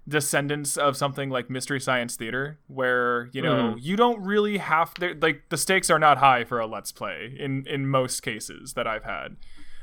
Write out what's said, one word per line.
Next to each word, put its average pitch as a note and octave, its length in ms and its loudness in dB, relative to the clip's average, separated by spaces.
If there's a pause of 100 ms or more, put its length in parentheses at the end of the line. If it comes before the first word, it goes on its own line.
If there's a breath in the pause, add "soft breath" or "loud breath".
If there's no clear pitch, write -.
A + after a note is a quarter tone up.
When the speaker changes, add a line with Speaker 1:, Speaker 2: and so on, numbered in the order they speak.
Speaker 1:
descendants C#3+ 680 0
of C#3+ 200 2
something C#3 340 -2
like B2 200 -4
Mystery B2+ 300 -4
Science B2 360 -2
Theater, C3 420 -6 (100)
where, B2 640 0
you C3 100 -6
know, A#2+ 320 2
Speaker 2:
Mm. A2+ 60 -10
Speaker 1:
you D#3+ 160 -2
don't A#3 260 4
really G#3 360 0
have, D#3 400 2
they're, F3 160 -2
like, D3+ 360 0
the E3 60 -4
stakes F#3 340 2
are D#3+ 80 6
not D3 200 8
high C3 260 6
for A#2+ 140 -4
a A2+ 80 -2
Let's G#2+ 260 -8
Play G#2 460 -8
in, C3+ 300 -4
in C#3 180 -2
most C3 360 2
cases A#2 520 -8
that A#2 120 -2
I've A2 180 -4
had. F2 320 -8 (460 soft breath)